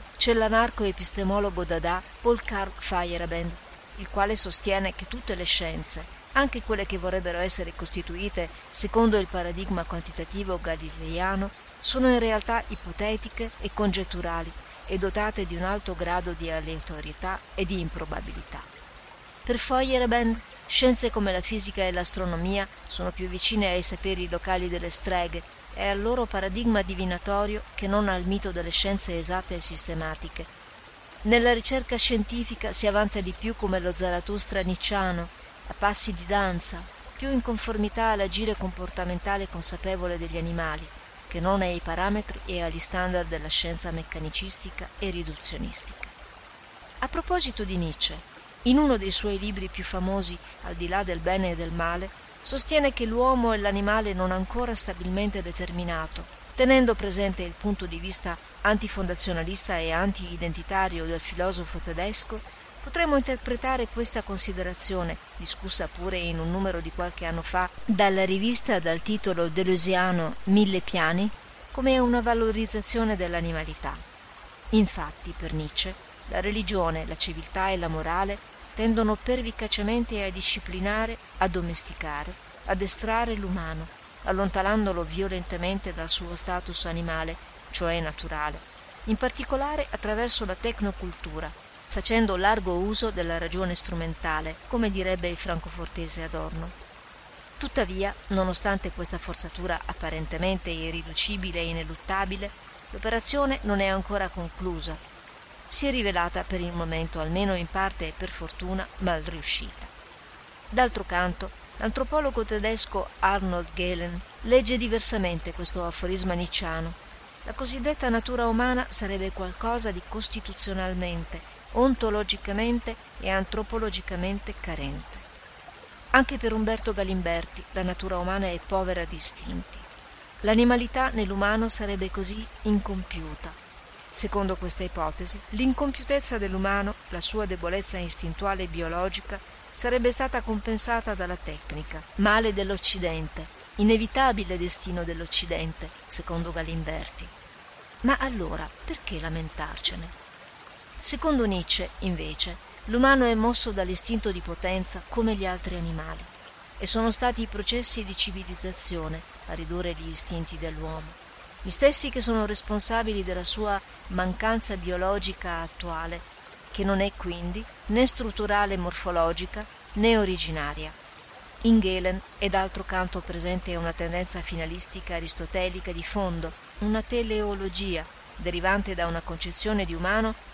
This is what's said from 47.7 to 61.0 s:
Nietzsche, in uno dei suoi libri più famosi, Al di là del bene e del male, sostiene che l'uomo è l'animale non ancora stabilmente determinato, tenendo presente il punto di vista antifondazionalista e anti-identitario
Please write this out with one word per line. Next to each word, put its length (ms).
Nietzsche, 420
in 160
uno 180
dei 140
suoi 280
libri 300
più 140
famosi, 540
Al 120
di 140
là 140
del 160
bene 320
e 40
del 160
male, 560
sostiene 520
che 120
l'uomo 460
è 60
l'animale 560
non 180
ancora 420
stabilmente 680
determinato, 840
tenendo 400
presente 480
il 80
punto 340
di 140
vista 380
antifondazionalista 1160
e 140
anti-identitario 1120